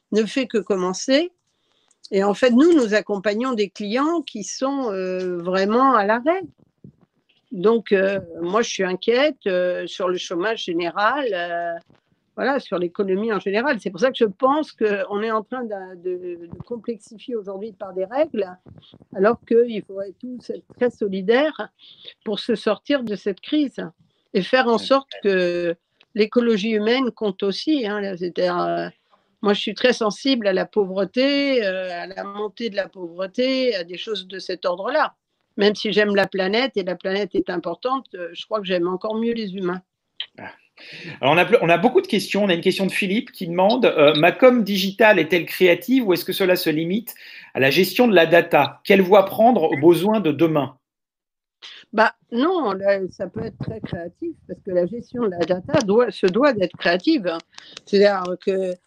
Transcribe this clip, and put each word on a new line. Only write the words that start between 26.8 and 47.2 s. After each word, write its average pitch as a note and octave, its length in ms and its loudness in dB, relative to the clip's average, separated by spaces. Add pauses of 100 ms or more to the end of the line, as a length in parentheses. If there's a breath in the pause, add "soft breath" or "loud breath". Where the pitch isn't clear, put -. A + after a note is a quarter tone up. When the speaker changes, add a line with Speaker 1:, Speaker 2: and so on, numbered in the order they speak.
Speaker 1:
compte G3+ 320 -4
aussi, A#3 420 -2
hein, G#3 160 -4
là, G3 160 -6
c'est-à-dire, F3 420 -2
euh, E3+ 280 -2 (560)
moi, G#3 100 4
je G3 60 0
suis G3+ 160 -6
très B3 180 2
sensible A3+ 540 -2
à F#3+ 60 2
la F3+ 120 0
pauvreté, A#3+ 1000 0
euh, F#3 380 -6
à F3 60 -12
la F#3+ 160 -12
montée G#3 480 -8
de G3+ 40 -16
la F#3+ 120 -4
pauvreté, G3 880 -2
à F3 80 -6
des F3 140 -12
choses F#3 280 -8
de F#3+ 140 -14
cet F3+ 260 -8
ordre-là. G#3+ 480 -2 (440)
Même G3+ 180 2
si G#3 180 -4
j'aime G#3 220 2
la G3 100 2
planète, G3+ 520 -2
et F#3 60 -2
la F3+ 120 -4
planète G3 400 -4
est F#3 160 -2
importante, F3+ 640 -4
euh, F3 180 -10
je - 120 -16
crois G#3+ 140 -4
que G3 60 -8
j'aime F3 220 0
encore F#3 260 -4
mieux A#3 200 -2
les G#3+ 200 -6
humains. F#3 300 -6 (560)
Speaker 2:
Ah. - 100 -16 (720 loud breath)
Alors, C#3+ 140 4
on - 20 6
a F3 80 4
ple-, G3 160 4
on E3 80 2
a E3+ 80 6
beaucoup B3 240 2
de - 60 -12
questions. G3+ 360 -2
On G3+ 60 2
a E3+ 60 2
une E3+ 60 -2
question F#3+ 260 0
de F#3+ 40 -4
Philippe G#3 400 -2
qui F3+ 160 -10
demande, F#3+ 380 2
euh, « D3+ 300 6
Ma E3 160 4
com B3 320 6
digitale G3 560 2
est-elle D#3+ 260 0
créative G3 640 2
ou F3+ 60 2
est-ce E3+ 120 -2
que F#3 80 -6
cela F3+ 220 2
se E3 160 -2
limite E3 420 -4 (400 loud breath)